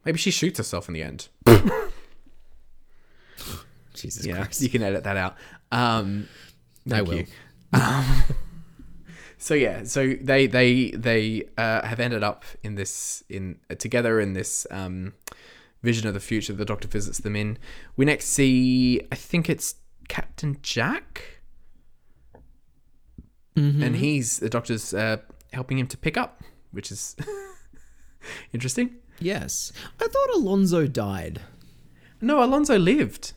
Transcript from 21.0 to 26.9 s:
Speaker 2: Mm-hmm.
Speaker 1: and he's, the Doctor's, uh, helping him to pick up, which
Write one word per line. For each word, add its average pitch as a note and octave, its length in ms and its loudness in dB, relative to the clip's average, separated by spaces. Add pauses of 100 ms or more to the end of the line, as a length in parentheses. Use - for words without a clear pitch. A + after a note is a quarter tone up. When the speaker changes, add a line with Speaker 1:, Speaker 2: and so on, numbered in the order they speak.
Speaker 2:
Mm-hmm. D3 280 4
Speaker 1:
and A#2+ 140 0
he's, C3+ 420 0
the A2 100 -2
Doctor's, A2+ 460 -4
uh, A2 220 0 (340)
helping C3 260 -6
him B2 100 0
to - 100 -12
pick D#3+ 200 -4
up, - 240 -4 (300)
which - 200 -12